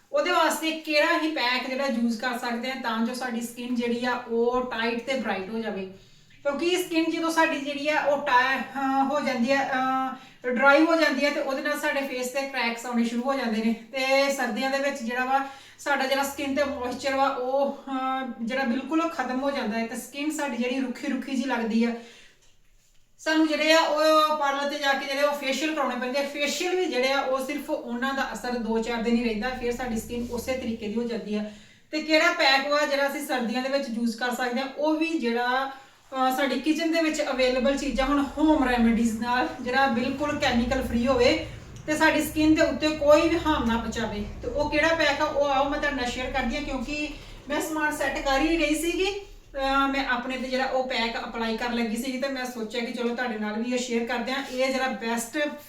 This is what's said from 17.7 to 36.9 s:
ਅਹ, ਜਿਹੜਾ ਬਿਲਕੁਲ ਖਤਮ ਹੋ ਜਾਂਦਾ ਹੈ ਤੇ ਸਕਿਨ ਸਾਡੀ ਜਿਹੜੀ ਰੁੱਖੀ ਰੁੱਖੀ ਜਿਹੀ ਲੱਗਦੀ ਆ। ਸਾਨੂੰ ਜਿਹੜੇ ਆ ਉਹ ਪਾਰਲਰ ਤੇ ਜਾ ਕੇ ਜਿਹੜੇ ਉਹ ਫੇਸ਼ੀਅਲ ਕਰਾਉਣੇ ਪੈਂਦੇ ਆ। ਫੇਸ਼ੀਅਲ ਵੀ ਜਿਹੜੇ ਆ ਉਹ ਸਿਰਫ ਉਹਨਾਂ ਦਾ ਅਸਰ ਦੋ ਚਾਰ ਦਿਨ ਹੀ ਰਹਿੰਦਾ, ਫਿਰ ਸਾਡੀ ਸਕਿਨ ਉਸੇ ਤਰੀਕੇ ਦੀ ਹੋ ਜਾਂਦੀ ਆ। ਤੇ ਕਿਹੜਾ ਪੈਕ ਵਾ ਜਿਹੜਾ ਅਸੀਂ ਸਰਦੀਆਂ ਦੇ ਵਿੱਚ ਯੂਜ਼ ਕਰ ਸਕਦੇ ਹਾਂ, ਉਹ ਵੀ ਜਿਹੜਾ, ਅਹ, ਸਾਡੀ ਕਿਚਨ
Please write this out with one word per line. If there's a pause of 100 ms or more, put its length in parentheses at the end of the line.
ਅਹ,
ਜਿਹੜਾ
ਬਿਲਕੁਲ
ਖਤਮ
ਹੋ
ਜਾਂਦਾ
ਹੈ
ਤੇ
ਸਕਿਨ
ਸਾਡੀ
ਜਿਹੜੀ
ਰੁੱਖੀ
ਰੁੱਖੀ
ਜਿਹੀ
ਲੱਗਦੀ
ਆ। (1300)
ਸਾਨੂੰ
ਜਿਹੜੇ
ਆ
ਉਹ
ਪਾਰਲਰ
ਤੇ
ਜਾ
ਕੇ
ਜਿਹੜੇ
ਉਹ
ਫੇਸ਼ੀਅਲ
ਕਰਾਉਣੇ
ਪੈਂਦੇ
ਆ।
ਫੇਸ਼ੀਅਲ
ਵੀ
ਜਿਹੜੇ
ਆ
ਉਹ
ਸਿਰਫ
ਉਹਨਾਂ
ਦਾ
ਅਸਰ
ਦੋ
ਚਾਰ
ਦਿਨ
ਹੀ
ਰਹਿੰਦਾ,
ਫਿਰ
ਸਾਡੀ
ਸਕਿਨ
ਉਸੇ
ਤਰੀਕੇ
ਦੀ
ਹੋ
ਜਾਂਦੀ
ਆ। (400)
ਤੇ
ਕਿਹੜਾ
ਪੈਕ
ਵਾ
ਜਿਹੜਾ
ਅਸੀਂ
ਸਰਦੀਆਂ
ਦੇ
ਵਿੱਚ
ਯੂਜ਼
ਕਰ
ਸਕਦੇ
ਹਾਂ, (100)
ਉਹ
ਵੀ
ਜਿਹੜਾ, (420)
ਅਹ,
ਸਾਡੀ
ਕਿਚਨ